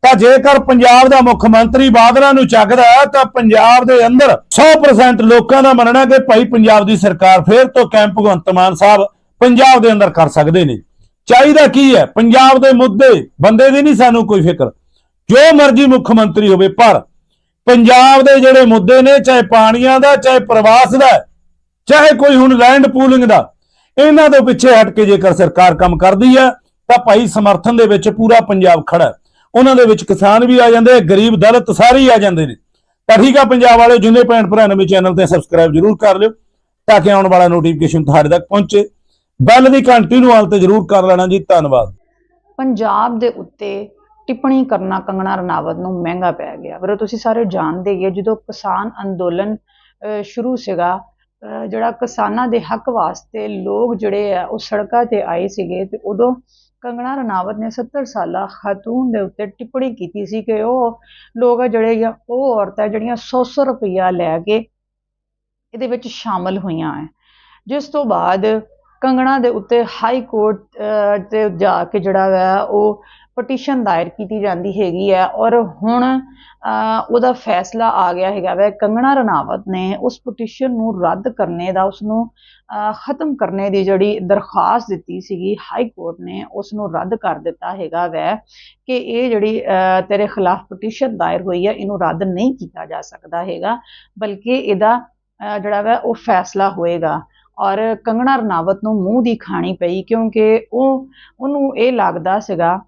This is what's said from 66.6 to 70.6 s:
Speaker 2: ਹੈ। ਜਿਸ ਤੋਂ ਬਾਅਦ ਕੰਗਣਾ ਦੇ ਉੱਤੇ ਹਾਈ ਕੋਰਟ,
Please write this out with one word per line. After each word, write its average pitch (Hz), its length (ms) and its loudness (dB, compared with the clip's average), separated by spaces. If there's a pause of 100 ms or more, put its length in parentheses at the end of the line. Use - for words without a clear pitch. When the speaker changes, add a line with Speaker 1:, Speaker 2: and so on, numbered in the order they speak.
Speaker 2:
ਹੈ। 160 40 -18 (600)
ਜਿਸ 285 200 -10
ਤੋਂ 294 180 -8
ਬਾਅਦ 185 400 -4 (560)
ਕੰਗਣਾ 262 380 -2
ਦੇ 240 100 -2
ਉੱਤੇ 233 340 -4
ਹਾਈ 233 380 -8
ਕੋਰਟ, 214 400 -6 (180)